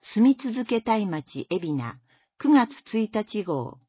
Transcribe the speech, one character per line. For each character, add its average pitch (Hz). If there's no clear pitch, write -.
住 214
み 262
続 247
け 233
た 226
い 214
街 156
海 170
老 147
名、 120
九 -
月 254
一 220
日 214
号。 147